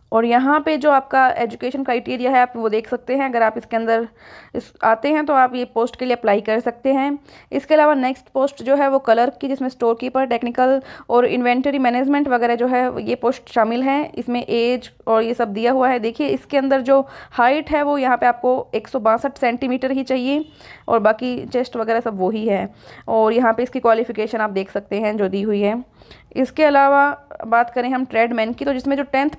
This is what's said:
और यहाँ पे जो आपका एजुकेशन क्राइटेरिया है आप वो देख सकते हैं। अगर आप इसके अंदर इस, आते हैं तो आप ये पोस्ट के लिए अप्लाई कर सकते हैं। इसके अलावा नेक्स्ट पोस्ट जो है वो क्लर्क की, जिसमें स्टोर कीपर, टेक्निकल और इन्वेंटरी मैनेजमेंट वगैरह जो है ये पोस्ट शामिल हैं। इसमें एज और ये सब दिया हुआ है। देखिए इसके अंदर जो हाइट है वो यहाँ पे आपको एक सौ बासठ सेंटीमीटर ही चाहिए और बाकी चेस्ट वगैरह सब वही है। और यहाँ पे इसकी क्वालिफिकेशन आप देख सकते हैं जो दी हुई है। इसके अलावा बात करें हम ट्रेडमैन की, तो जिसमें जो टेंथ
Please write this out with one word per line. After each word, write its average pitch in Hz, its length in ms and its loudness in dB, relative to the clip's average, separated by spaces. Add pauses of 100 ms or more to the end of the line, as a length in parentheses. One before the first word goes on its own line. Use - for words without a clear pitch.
(120)
और 226 140 2
यहाँ 262 360 2
पे 311 160 0
जो 294 140 2
आपका 262 360 4 (100)
एजुकेशन 240 460 -4
क्राइटेरिया 247 480 -2
है 254 100 4
आप 247 140 0
वो 226 140 -2
देख 226 200 -4
सकते 254 260 -4
हैं। 277 100 0
अगर 240 180 0
आप 220 140 0
इसके 226 200 -6
अंदर 226 300 -2 (480)
इस, - 160 -10 (120)
आते 226 300 2
हैं 302 120 0
तो 294 80 0
आप 254 220 4
ये 247 100 -4
पोस्ट 247 300 -4
के 254 100 -8
लिए 247 100 0
अप्लाई 208 260 0
कर 220 180 0
सकते 247 340 -2
हैं। 277 240 -2 (340)
इसके 277 220 -2
अलावा 302 200 6
नेक्स्ट 262 400 -4
पोस्ट 269 300 -2
जो 269 120 2
है 277 140 2
वो 269 100 2
क्लर्क 240 420 2
की, 277 60 -6
जिसमें 269 220 -4
स्टोर 233 300 -2
कीपर, 254 260 -2
टेक्निकल 254 560 0 (280)
और 240 160 4
इन्वेंटरी 254 540 0
मैनेजमेंट 269 480 0
वगैरह 240 280 2
जो 233 120 0
है 254 360 -2
ये 226 120 -4
पोस्ट - 340 -4
शामिल 233 340 0
हैं। 277 300 -2
इसमें 240 320 -6
एज 240 460 -2 (160)
और 226 160 2
ये 233 100 -2
सब 226 200 -4
दिया 226 180 0
हुआ 262 180 2
है। 247 100 0
देखिए 233 280 -4
इसके 269 300 -2
अंदर 269 240 2
जो 269 200 4 (300)
हाइट 277 380 0
है 294 140 0
वो 285 140 0
यहाँ 254 200 2
पे 247 80 0
आपको 247 300 2 (200)
एक 220 120 -6
सौ 262 120 -4
बासठ 226 380 0
सेंटीमीटर 254 540 -2
ही 269 120 -2
चाहिए 262 420 -2 (420)
और 233 120 2
बाकी 220 360 0 (100)
चेस्ट 254 300 -4
वगैरह 226 240 -2
सब 220 200 -6
वही 208 280 -2
है। 196 220 -2 (380)
और 220 260 2
यहाँ 233 200 2
पे 233 100 -2
इसकी 247 160 -6
क्वालिफिकेशन 226 640 0
आप 214 80 -2
देख 196 220 -6
सकते 202 280 -6
हैं 214 180 -2
जो 202 100 0
दी 196 140 -2
हुई 208 200 -2
है। 220 220 -2 (520)
इसके 262 280 0
अलावा 285 460 6 (380)
बात 233 220 2
करें 247 200 -4
हम 262 160 -2
ट्रेडमैन 233 480 0
की, 277 120 -6
तो 277 80 0
जिसमें 262 240 -2
जो 285 60 0
टेंथ 277 360 -2